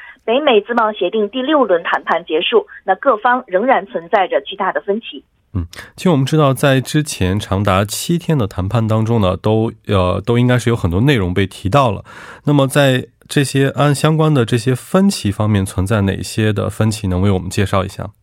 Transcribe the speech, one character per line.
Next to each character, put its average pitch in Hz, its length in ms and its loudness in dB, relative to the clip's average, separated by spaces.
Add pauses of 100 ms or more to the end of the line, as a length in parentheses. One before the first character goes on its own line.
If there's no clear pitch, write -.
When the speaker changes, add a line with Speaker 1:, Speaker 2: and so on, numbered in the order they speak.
(240)
Speaker 1:
北 233 140 0
美 262 220 4
自 233 140 -10
贸 202 180 2
协 185 180 -2
定 214 180 -2
第 254 140 -6
六 277 220 2
轮 175 180 2
谈 - 220 -4
判 175 200 -2
结 160 160 -2
束， 202 240 0 (200)
那 190 100 0
各 233 220 0
方 247 320 0
仍 190 180 0
然 208 200 2
存 170 240 -10
在 190 180 2
着 156 140 0
巨 - 120 -14
大 185 160 -4
的 156 100 -4
分 208 200 -4
歧。 - 240 -18 (300)
Speaker 2:
嗯， 85 120 -4 (300)
其 - 80 -16
实 185 60 4
我 151 60 4
们 135 80 2
知 156 140 0
道， 135 160 2
在 135 260 2
之 151 220 -2
前 98 360 -2
长 101 260 -2
达 98 200 4
七 - 320 -4
天 165 220 -2
的 104 80 0
谈 92 220 -6
判 113 180 0
当 110 180 0
中 117 160 0
呢， 92 160 2
都， 110 360 0 (160)
呃， 92 360 2
都 120 140 0
应 123 80 4
该 123 100 4
是 120 140 0
有 117 60 2
很 98 120 -2
多 87 120 0
内 139 160 2
容 90 180 -2
被 95 140 0
提 - 200 -8
到 131 220 2
了。 95 140 -8 (400)
那 147 80 2
么 139 160 4
在 131 380 2 (220)
这 143 160 2
些 139 260 0
按 143 240 2
相 156 220 0
关 156 180 2
的 120 100 4
这 120 140 0
些 127 160 0
分 190 340 2
歧 107 220 -2
方 107 180 -2
面 101 160 2
存 92 220 -2
在 104 160 2
哪 92 200 0
些 107 300 -2
的 101 160 -2
分 107 220 0
歧， 104 160 -6
能 90 160 0
为 101 80 4
我 92 80 2
们 85 100 -6
介 107 160 0
绍 95 200 0
一 95 40 -6
下？ 92 220 -12 (120)